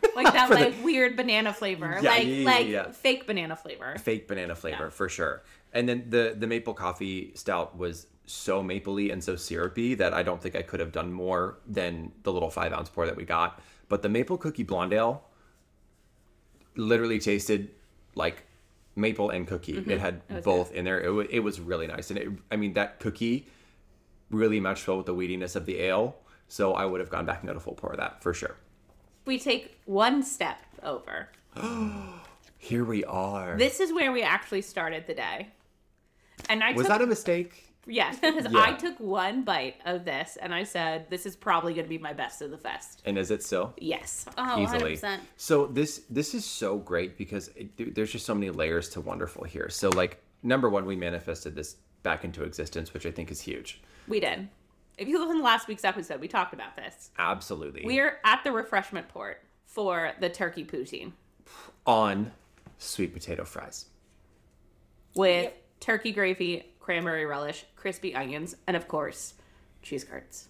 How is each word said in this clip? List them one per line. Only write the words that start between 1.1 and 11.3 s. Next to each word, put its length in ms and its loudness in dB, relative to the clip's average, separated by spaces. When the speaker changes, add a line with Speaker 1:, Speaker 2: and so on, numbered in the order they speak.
Speaker 1:
banana 360 2
flavor. 500 -2
Speaker 2:
Yeah, 80 6
Speaker 1:
Like, 160 6
Speaker 2:
yeah, 80 2
yeah, 100 2
Speaker 1:
like, 220 6
Speaker 2:
yeah. 240 -2
Speaker 1:
fake 380 0
banana 260 -2
flavor. 460 -10
Speaker 2:
Fake 260 0
banana 300 -4
flavor, 280 -6
Speaker 1:
Yeah. 60 -6
Speaker 2:
for 180 -2
sure. 360 -4
And 160 2
then 200 -2
the, 280 4
the 120 -2
maple 260 -2
coffee 640 -4
stout 420 -2
was 300 -6
so 360 0
mapley 500 -2
and 100 -6
so 140 -2
syrupy 580 -2
that 200 2
I 100 2
don't 180 -2
think 140 -6
I 60 -2
could 180 -6
have 100 -4
done 220 -4
more 460 -2